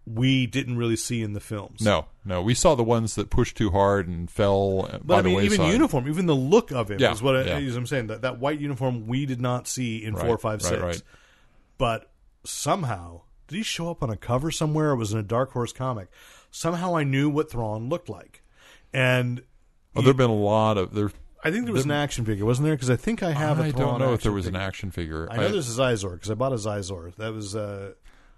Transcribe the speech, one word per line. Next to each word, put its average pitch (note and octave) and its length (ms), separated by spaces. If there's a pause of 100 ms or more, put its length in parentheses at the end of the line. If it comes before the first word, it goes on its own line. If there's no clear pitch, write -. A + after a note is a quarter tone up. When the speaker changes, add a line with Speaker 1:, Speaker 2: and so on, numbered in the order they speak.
Speaker 1:
we B2+ 400
didn't B2 320
really A#2 180
see A#2+ 260
in G#2 120
the G2+ 60
films. - 420
Speaker 2:
No, G2+ 240 (180)
no. F#2 160
We A2 140
saw D#3 200
the A#2+ 80
ones A2+ 340
that G#2 120
pushed - 300
too G#2+ 120
hard G2 380
and E2+ 220
fell, G2 600
uh, - 80
Speaker 1:
But, - 80
Speaker 2:
by D3+ 120
Speaker 1:
I F#3 40
mean, - 120
Speaker 2:
the - 20
wayside. G3+ 240
Speaker 1:
even E3 120
uniform, E3 360
even D#3+ 180
the D#3+ 80
look D3 380
of A#2 180
it G#2 80
Speaker 2:
Yeah, B2 140
Speaker 1:
is G#2+ 100
what C3+ 140
I, C3 80
Speaker 2:
yeah. E2+ 140
Speaker 1:
is C3 180
I'm B2 100
saying. B2+ 200
That, A2 160
that B2 160
white C#3+ 200
uniform C3 480
we C3 200
did C3 140
not B2 280
see A2+ 340
in G#2+ 120
Speaker 2:
Right, F2 120
Speaker 1:
four, A#2 120
five, G#2+ 240
Speaker 2:
right, F2 60
Speaker 1:
six. F2 140
Speaker 2:
right. E2+ 200 (720)
Speaker 1:
But A2+ 340 (320)
somehow, A2+ 800 (280)
did D3+ 80
he A3 60
show E3+ 280
up - 120
on C3 60
a G#2+ 80
cover C3 340
somewhere? D3+ 420
It C3+ 40
was A2 160
in A2 60
a G#2+ 40
Dark A#2 300
Horse A#2+ 220
comic. B2 340 (420)
Somehow F3 460
I D#3 80
knew C#3 240
what D3+ 220
Thrawn A2+ 400
looked F3 180
like. - 340 (520)
And B2+ 480 (520)
Speaker 2:
Oh, - 60
Speaker 1:
he B2+ 60
Speaker 2:
there've C3 100
been B2+ 140
a A2+ 40
lot G#2+ 440
of, F#2 160
there G#2 160 (340)
Speaker 1:
I D#3+ 60
think A#3 160
there A#3 80
was C#3 100
Speaker 2:
there D3 100
Speaker 1:
an D3 80
action C3 220
figure, G#2 220
wasn't B2 180
there? D#3 140
'Cause B2 100
I B2 80
think - 260
I F3 100
have D3+ 280
a D#3+ 40
Speaker 2:
I D#3 80
Speaker 1:
Thrawn B2+ 280
Speaker 2:
don't C3+ 80
know B2 60
if A2+ 80
there G#2+ 100
Speaker 1:
action - 20
Speaker 2:
was F#2+ 120
an F2 80
Speaker 1:
figure. F#2+ 120
Speaker 2:
action F#2+ 240
figure. D#2+ 400
Speaker 1:
I A#2 60
know A2 80
Speaker 2:
I G#2 40
Speaker 1:
there's B2 300
a C3 40
Zizor, G2+ 360
'cause - 120
I A2 40
bought C3 180
a B2+ 40
Zizor. G2 600
That A2 180
was, G#2 200
uh, G2+ 380 (460)